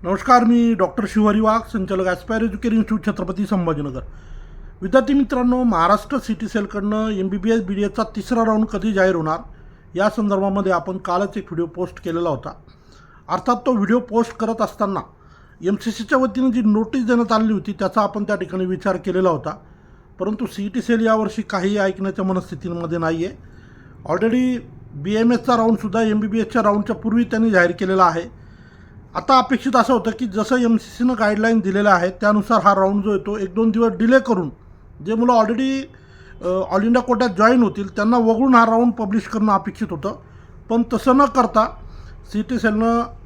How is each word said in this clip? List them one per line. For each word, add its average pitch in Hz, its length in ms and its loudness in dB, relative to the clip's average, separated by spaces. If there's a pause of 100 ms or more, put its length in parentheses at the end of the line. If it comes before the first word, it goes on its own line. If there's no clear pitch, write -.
नमस्कार, 240 400 4
मी 233 300 4
डॉक्टर 190 340 0
शिवहरी 214 320 2
वाघ, 220 220 2 (120)
संचालक 190 340 -2
ॲस्पायर 196 340 -4
एज्युकेशन 220 340 -2
इन्स्टिट्यूट, 220 300 -2
छत्रपती 190 400 -4
संभाजीनगर. 147 540 -4 (800)
विद्यार्थी 247 320 2
मित्रांनो, 254 500 0
महाराष्ट्र 208 540 2
सिटी 220 300 -6
सेलकडनं 208 640 -4
एमबीबीएस, 202 540 -2
बीडीएसचा 202 400 -2
तिसरा 226 420 -2
राऊंड 220 200 2
कधी 214 280 -4
जाहीर 190 220 4
होणार, 160 220 -2 (580)
या 196 140 2
संदर्भामध्ये 196 640 0
आपण 180 260 -2
कालच 185 380 -2
एक 202 80 -8
व्हिडिओ 170 220 -6
पोस्ट 175 380 -10
केलेला 170 260 -4
होता. - 240 -6 (760)
अर्थात, 240 260 0 (100)
तो 262 60 2
व्हिडिओ 220 280 2
पोस्ट 226 360 -2
करत 226 260 -4
असताना 196 380 -2 (640)
एमसीसीच्या 208 560 -2
वतीनं 254 340 0
जी 240 100 0
नोटीस 220 440 2
देण्यात 233 260 2
आलेली 220 220 2
होती, 196 200 -4
त्याचा 196 280 -2
आपण 208 220 -2
त्या 202 120 -2
ठिकाणी 185 300 -4
विचार 185 320 -2
केलेला 185 320 0
होता, 151 280 -4 (600)
परंतु 208 260 -4
सीईटी 202 360 -6
सेल 226 240 0
यावर्षी 220 360 0
काही 202 360 -2
ऐकण्याच्या 190 480 -2
मनस्थितीमध्ये 170 720 -4
नाही 165 280 -2
आहे. - 120 -10 (760)
Already 240 460 0 (340)
बीएमएसचा 226 640 2
राऊंडसुद्धा 220 440 0
एमबीबीएसच्या 220 640 0
राऊंडच्या 208 320 0
पूर्वी 226 280 0
त्यांनी 226 260 0
जाहीर 175 220 4
केलेला 190 320 2
आहे. 170 380 0 (720)
आता 262 220 2
अपेक्षित 262 380 0
असं 247 180 4
होतं 226 180 0
की 220 140 -6
जसं 214 300 -2
एमसीसीनं 240 640 0
गाईडलाईन 220 400 2
दिलेल्या 196 340 2
आहेत, 180 180 2
त्यानुसार 208 520 2
हा 196 120 6
राऊंड 196 280 2
जो 214 60 0
आहे, 196 100 0
तो 202 180 -6
एक 190 160 -6
दोन 226 180 2
दिवस 226 260 2
डिले 233 220 4
करून, 190 300 -2 (560)
जे 208 80 -4
मुलं 240 200 2
already, 240 480 2 (600)
अ, 175 60 -6
ऑल 190 360 0
इंडिया 240 200 2
कोट्यात 247 340 0
जॉईन 233 260 6
होतील, 196 320 -2
त्यांना 220 220 2
वगळून 233 380 4
हा 226 100 8
राऊंड 226 280 4
पब्लिश 214 340 -4
करणं 214 240 0
अपेक्षित 196 400 -2
होतं. 185 240 -8 (540)
पण 233 140 2 (100)
तसं 254 240 2
न 269 80 6
करता 226 500 0 (560)
सीईटी 214 280 -4
सेलनं 226 420 0 (240)